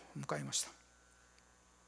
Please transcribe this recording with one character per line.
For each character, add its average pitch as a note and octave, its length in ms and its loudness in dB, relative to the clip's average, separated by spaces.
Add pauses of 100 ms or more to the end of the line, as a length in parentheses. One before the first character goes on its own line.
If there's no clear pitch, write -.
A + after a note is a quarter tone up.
(180)
迎 C#3+ 200 2
え C#3+ 40 0
ま C3+ 100 0
し - 100 4
た。 - 80 -4 (1160)